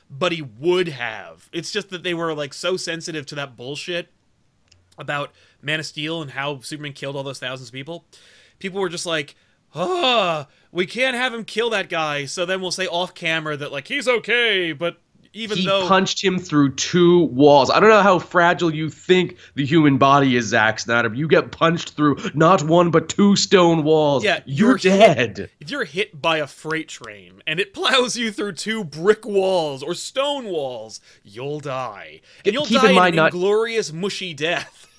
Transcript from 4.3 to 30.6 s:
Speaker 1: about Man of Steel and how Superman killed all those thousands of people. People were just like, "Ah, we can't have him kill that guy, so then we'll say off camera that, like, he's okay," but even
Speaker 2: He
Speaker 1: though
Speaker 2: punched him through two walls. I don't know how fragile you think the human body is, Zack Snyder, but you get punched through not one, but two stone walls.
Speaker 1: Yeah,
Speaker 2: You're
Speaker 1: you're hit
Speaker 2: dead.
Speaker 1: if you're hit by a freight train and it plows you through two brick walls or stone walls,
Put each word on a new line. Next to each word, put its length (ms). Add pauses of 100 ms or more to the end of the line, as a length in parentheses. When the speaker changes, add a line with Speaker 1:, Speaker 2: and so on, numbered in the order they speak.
Speaker 1:
about 340 (300)
Man 180
of 60
Steel 360
and 100
how 280
Superman 340
killed 220
all 80
those 160
thousands 300
of 40
people. 320 (540)
People 220
were 80
just 180
like, 280 (380)
"Ah, 760 (240)
we 140
can't 300
have 180
him 120
kill 260
that 180
guy, 360
so 200
then 160
we'll 100
say 140
off 300
camera 420
that, 140
like, 160
he's 200
okay," 640
but 260 (380)
even 220
Speaker 2:
He 80
Speaker 1:
though 220
Speaker 2:
punched 360
him 140
through 380
two 480
walls. 480
I 80
don't 100
know 140
how 160
fragile 520
you 200
think 460 (180)
the 100
human 320
body 380
is, 100
Zack 340
Snyder, 300
but 80
you 100
get 240
punched 440
through 220 (180)
not 260
one, 300
but 180
two 260
stone 480
walls. 400
Speaker 1:
Yeah, 220
Speaker 2:
You're 320
Speaker 1:
you're 200
hit 180 (180)
Speaker 2:
dead. 160 (100)
Speaker 1:
if 120
you're 140
hit 360
by 160
a 80
freight 420
train 600
and 120
it 140
plows 420
you 160
through 200
two 320
brick 420
walls 560
or 140
stone 500
walls, 560 (220)